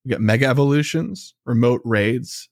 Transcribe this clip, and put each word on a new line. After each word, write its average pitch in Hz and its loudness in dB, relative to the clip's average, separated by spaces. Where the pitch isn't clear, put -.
we 127 -6
got 113 -2
Mega 113 2
Evolutions, 143 0
Remote 120 2
Raids, 113 -2